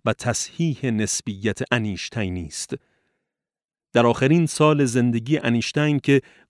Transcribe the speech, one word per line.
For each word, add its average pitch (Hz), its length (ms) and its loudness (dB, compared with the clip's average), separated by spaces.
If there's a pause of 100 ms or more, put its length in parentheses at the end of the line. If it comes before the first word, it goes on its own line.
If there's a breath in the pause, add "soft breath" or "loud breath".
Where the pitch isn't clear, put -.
و 113 80 0
تصحیح 135 760 -4
نسبیت 107 720 -2 (120)
انیشتینی 98 760 -4
است؟ - 280 -10 (1160)
در 117 140 4
آخرین 139 400 4
سال 151 380 2
زندگی 120 540 0
انیشتین 143 600 0
که 139 220 4 (300 soft breath)